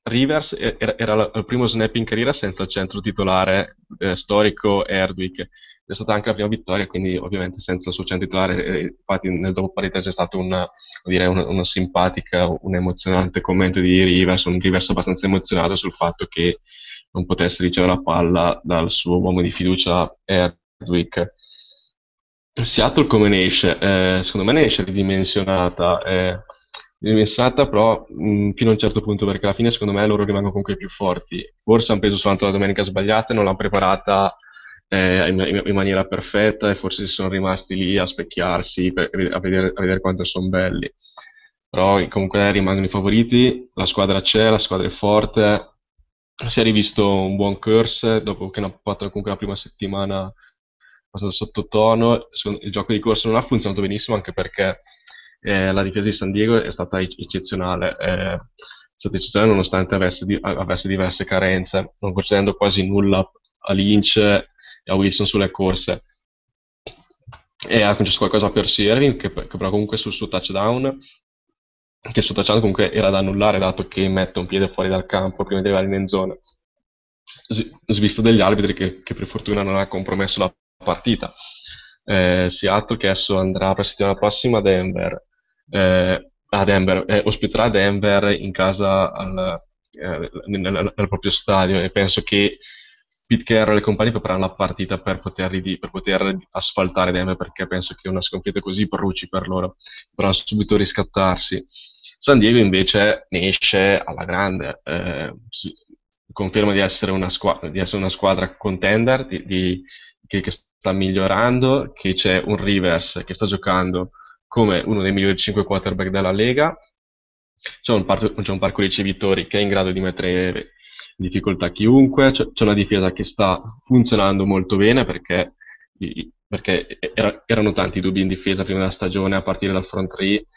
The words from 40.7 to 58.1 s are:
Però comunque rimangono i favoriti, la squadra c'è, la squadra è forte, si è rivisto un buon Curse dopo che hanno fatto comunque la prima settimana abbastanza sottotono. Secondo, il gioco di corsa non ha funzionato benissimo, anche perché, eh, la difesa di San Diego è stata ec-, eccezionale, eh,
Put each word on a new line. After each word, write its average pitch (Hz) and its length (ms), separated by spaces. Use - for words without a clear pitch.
Però 95 380
comunque 101 440
rimangono 95 360
i - 20
favoriti, 117 840
la 92 100
squadra 98 360
c'è, 110 280
la 110 80
squadra 95 300
è - 20
forte, 104 840
si 120 120
è 117 40
rivisto 107 440
un 95 280
buon 98 240
Curse 113 640
dopo 95 260
che 107 100
hanno 95 220
fatto 101 240
comunque 101 240
la 95 80
prima 101 180
settimana 98 800
abbastanza 98 240
sottotono. 113 960
Secondo, - 340
il 101 60
gioco 101 200
di 107 80
corsa 110 280
non 110 100
ha 131 60
funzionato 104 380
benissimo, 101 340
anche 95 180
perché, 95 480
eh, 95 300
la 98 120
difesa 98 220
di 107 80
San 98 180
Diego 110 280
è - 120
stata 92 280
ec-, 92 200
eccezionale, 92 800
eh, 92 340